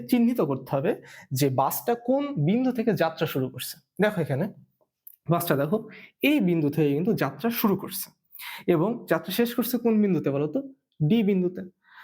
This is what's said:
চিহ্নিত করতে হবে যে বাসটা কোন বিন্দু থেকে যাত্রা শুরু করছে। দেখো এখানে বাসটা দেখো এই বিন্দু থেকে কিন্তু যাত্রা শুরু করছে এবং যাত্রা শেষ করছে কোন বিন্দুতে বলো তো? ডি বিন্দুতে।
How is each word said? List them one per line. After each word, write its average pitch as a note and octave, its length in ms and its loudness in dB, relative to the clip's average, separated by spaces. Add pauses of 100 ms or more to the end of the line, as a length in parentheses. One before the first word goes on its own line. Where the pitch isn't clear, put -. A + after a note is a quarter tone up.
চিহ্নিত A#3+ 340 2
করতে C#3 300 -2
হবে D3+ 200 0 (400)
যে C#3 160 2 (120)
বাসটা D#3 340 -2 (120)
কোন C#4 180 2 (240)
বিন্দু B3 240 2
থেকে A#3 220 0
যাত্রা D#3+ 340 0
শুরু C3 220 -2
করছে। - 260 -12 (240)
দেখো G#3 220 2
এখানে C#3+ 240 -2 (800)
বাসটা E3+ 340 2
দেখো D#3 160 0 (520)
এই D4+ 120 4
বিন্দু E3 280 2
থেকে D3+ 240 2
কিন্তু F#3 180 0 (120)
যাত্রা C#3+ 260 -4 (100)
শুরু G3 180 2
করছে - 300 -10 (600)
এবং F3 220 4 (180)
যাত্রা E3 260 -2
শেষ A#3 220 2
করছে B3 220 -2
কোন A3+ 240 2
বিন্দুতে E3+ 300 2
বলো C#3+ 160 0
তো? C4 120 -4 (500)
ডি A#3 140 4
বিন্দুতে। F#3 380 0 (420)